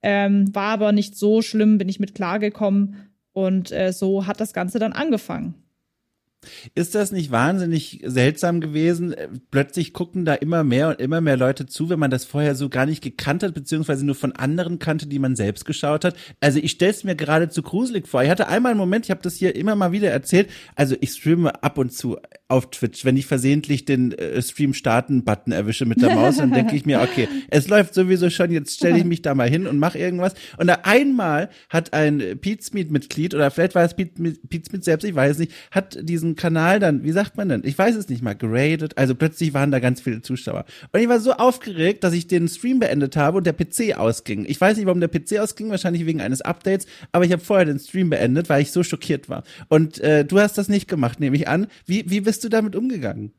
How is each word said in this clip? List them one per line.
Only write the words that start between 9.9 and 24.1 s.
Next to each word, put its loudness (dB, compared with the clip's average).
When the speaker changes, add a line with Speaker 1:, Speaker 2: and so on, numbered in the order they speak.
Speaker 2:
gucken -6
da 2
immer 0
mehr 2
und -4
immer -2
mehr 2
Leute 0
zu, -6
wenn 0
man 2
das -2
vorher 0
so -4
gar 0
nicht -4
gekannt -4
hat, -4
beziehungsweise -4
nur 0
von -4
anderen -4
kannte, -4
die -4
man 0
selbst -2
geschaut -2
hat. 0
Also 4
ich -2
stell's 0
mir -4
geradezu 0
gruselig -4
vor. 0
Ich 4
hatte 2
einmal 2
einen 0
Moment, 0
ich -6
hab -2
das -4
hier 0
immer 0
mal 2
wieder 0
erzählt, 2
also 2
ich -2
streame 0
ab -2
und -2
zu -6
auf 0
Twitch, -6
wenn 4
ich 0
versehentlich 0
den, 2